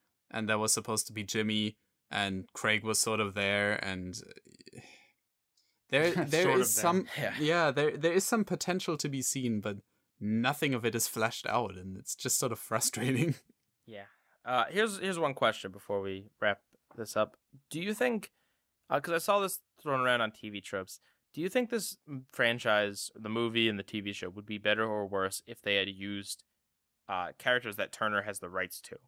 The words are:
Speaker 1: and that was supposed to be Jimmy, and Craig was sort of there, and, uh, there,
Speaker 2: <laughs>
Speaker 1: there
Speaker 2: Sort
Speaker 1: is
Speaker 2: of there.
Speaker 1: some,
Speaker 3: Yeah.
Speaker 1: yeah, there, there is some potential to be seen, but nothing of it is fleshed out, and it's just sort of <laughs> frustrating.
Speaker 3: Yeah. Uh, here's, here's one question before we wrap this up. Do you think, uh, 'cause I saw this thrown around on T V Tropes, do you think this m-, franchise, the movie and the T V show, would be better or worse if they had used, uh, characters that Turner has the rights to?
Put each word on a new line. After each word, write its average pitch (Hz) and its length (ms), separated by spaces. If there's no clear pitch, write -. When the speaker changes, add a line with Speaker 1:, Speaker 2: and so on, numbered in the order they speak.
Speaker 1:
and 110 180
that 107 100
was 107 140
supposed 110 340
to 110 60
be 107 100
Jimmy, 107 540
and 95 420
Craig 107 320
was 110 160
sort 110 200
of 101 140
there, 101 400
and, 92 360
uh, - 40
there, 156 200
Speaker 2:
<laughs> 165 160
Speaker 1:
there 156 180
Speaker 2:
Sort 151 160
Speaker 1:
is 123 100
Speaker 2:
of - 60
there. - 60
Speaker 1:
some, 180 240
Speaker 3:
Yeah. 127 220
Speaker 1:
yeah, 151 320
there, 147 260
there 160 160
is 190 120
some 220 200
potential 180 520
to 147 120
be 135 140
seen, 120 380
but 101 160
nothing 123 540
of 117 100
it 117 100
is 113 140
fleshed 113 380
out, 104 300
and 95 200
it's - 180
just - 240
sort 131 140
of 110 60
<laughs> - 120
frustrating. 123 640
Speaker 3:
Yeah. 101 200
Uh, 120 260
here's, 202 280
here's 185 200
one 143 160
question 110 380
before 101 280
we 98 260
wrap 104 200
this 110 200
up. 107 200
Do 160 100
you 208 140
think, 240 380
uh, 143 120
'cause 165 140
I 165 40
saw 202 220
this 190 200
thrown 139 200
around 123 200
on 110 120
T - 180
V 101 100
Tropes, 95 400
do 147 60
you 175 80
think 247 220
this - 280
m-, 131 240
franchise, 110 840
the 110 140
movie 113 400
and 104 100
the 98 40
T 107 180
V 101 120
show, 92 180
would 104 160
be 107 120
better 107 260
or 107 220
worse 95 400
if 117 140
they 101 160
had 98 120
used, 98 560
uh, 90 300
characters 120 380
that 104 160
Turner 104 300
has 101 160
the 90 100
rights 92 340
to? - 140